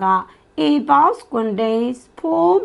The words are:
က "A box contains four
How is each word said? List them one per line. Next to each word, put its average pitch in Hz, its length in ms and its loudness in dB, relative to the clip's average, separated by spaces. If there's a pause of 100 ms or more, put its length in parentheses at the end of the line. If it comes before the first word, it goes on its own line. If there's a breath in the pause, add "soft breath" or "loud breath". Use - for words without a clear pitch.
က - 20 0 (540 soft breath)
"A 302 100 0 (200)
box 294 220 4 (220)
contains 226 640 -2 (200)
four 330 320 0 (140)